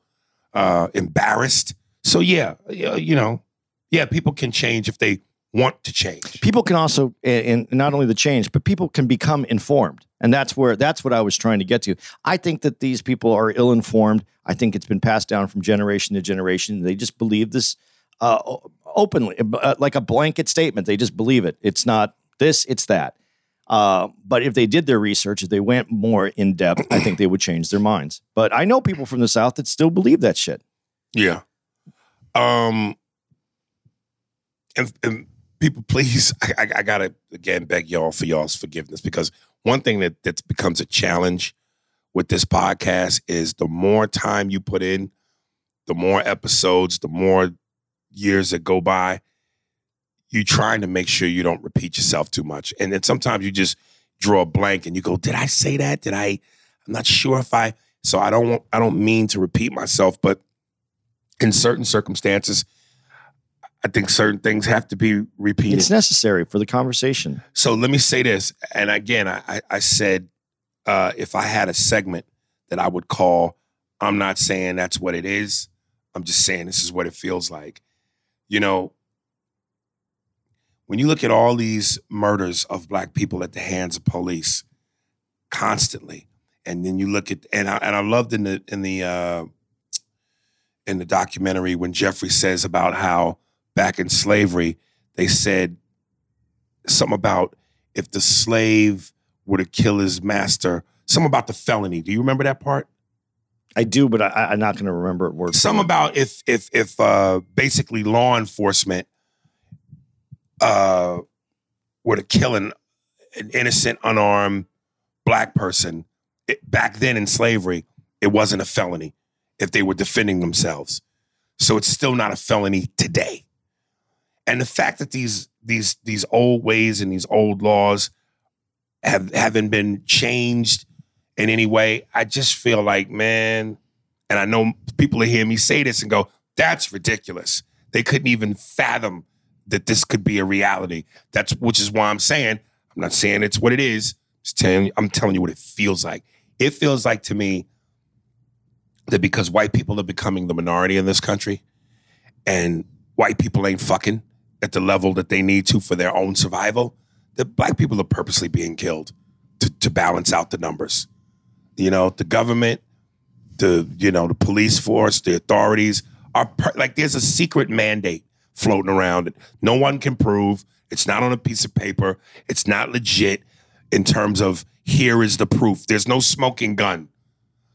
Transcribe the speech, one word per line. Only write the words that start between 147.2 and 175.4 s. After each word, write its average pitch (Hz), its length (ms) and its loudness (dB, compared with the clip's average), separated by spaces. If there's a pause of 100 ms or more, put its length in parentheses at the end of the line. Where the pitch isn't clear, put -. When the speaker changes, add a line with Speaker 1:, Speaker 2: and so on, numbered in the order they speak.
Speaker 1:
to 104 100 -4
me 98 320 -2 (1400)
that 95 120 2
because 87 300 0
white 104 220 2
people 104 280 0
are 92 40 -4
becoming 92 440 -6
the 85 60 -2
minority 87 420 0
in 95 100 2
this 95 140 2
country 101 420 -4 (840)
and 87 380 -2 (300)
white 107 240 0
people - 280 0
ain't 95 140 0
fucking 104 420 -2 (400)
at 101 100 -6
the 92 80 -2
level 95 340 2
that - 140 -4
they 98 140 2
need 98 240 2
to 104 140 2
for - 140 -2
their 90 220 -2
own 95 180 -2
survival, 107 640 -2 (400)
that 135 200 -6
black - 200 0
people 123 240 0
are 90 40 0
purposely 90 440 -2
being 82 260 -4
killed 78 380 -6 (480)
to, - 100 0 (100)
to - 100 0
balance 87 420 0
out 85 180 0
the 85 80 -6
numbers. 78 480 -6 (720)
You - 140 2
know, 92 200 4
the - 140 -6
government, 117 560 0 (760)
the, 85 300 2 (120)
you 95 120 2
know, 87 160 2
the 82 80 -2
police 107 440 2
force, 107 420 2
the 87 160 0
authorities 107 640 2 (320)
are 120 120 2
per-, - 280 -2
like, 131 220 -4
there's 147 180 0
a 131 60 -2
secret 143 500 0
mandate 107 540 -2 (300)
floating 98 360 0
around 90 360 2
that - 100 -10 (260)
no 117 140 4
one 139 240 2
can 131 160 -4
prove. 104 480 2 (260)
It's - 160 -2
not 104 160 0
on 123 80 2
a 123 60 0
piece - 280 -4
of 107 100 -10
paper. 98 440 -2 (300)
It's - 180 -2
not 104 240 0
legit 104 520 0 (500)
in 101 100 4
terms 104 400 2
of 92 220 0 (180)
here 120 400 4
is 107 140 2
the 107 100 2